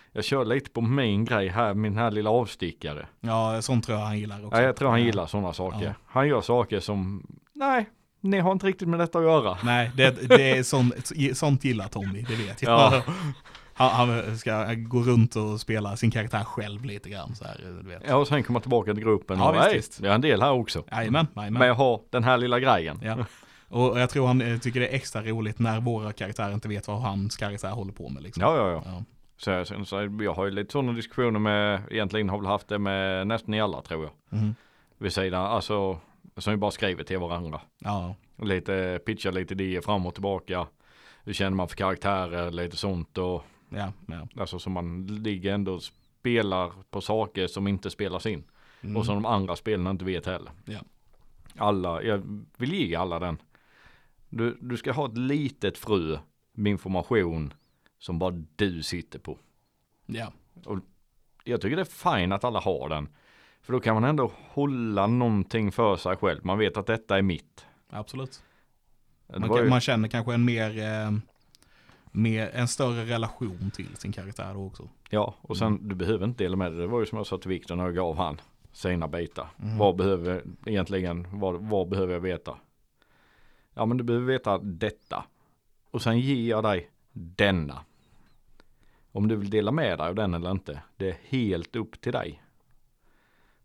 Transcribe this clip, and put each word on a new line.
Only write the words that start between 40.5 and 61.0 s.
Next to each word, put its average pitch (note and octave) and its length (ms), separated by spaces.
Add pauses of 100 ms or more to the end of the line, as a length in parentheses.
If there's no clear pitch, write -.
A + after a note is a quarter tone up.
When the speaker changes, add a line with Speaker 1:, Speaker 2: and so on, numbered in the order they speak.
Speaker 1:
Hur G#2+ 100
känner F#2+ 240
man F2+ 100
för - 80
karaktärer, F2+ 760
lite E2+ 260
sånt F#2 400
och F2+ 260 (280)
Speaker 2:
Ja, G2 220 (140)
ja. D#2+ 200 (120)
Speaker 1:
alltså, F#2 200
så F#2 100
man F2+ 380
ligger G2+ 460
ändå G2 200
och E2+ 100
spelar G2 880 (200)
på G2 100
saker G#2 460
som G2 200
inte G2 220
spelas F#2 360
in. G2 180 (380)
Speaker 2:
Mm. G#2 160
Speaker 1:
Och A2+ 80
som G#2 100
de G#2 100
andra G2 300
spelarna F#2 340
inte F#2 160
vet F2+ 200
heller. F2+ 260 (140)
Speaker 2:
Ja. G#2 140 (800)
Speaker 1:
Alla, F#2 460
jag G#2 420 (120)
vill C3 160
ge A#2+ 220
alla F2 240
den. E2+ 180 (920)
Du, A#2 320
du B2 160
ska C3+ 140
ha C#3 140
ett A2+ 120
litet C3 600
frö E2 400 (360)
med G#2 180
information F2 840 (460)
som F2 200
bara F2+ 220 (140)
du F2+ 280
sitter - 360
på. - 180 (680)
Speaker 2:
Ja. A2 260 (340)
Speaker 1:
Och G2 120 (680)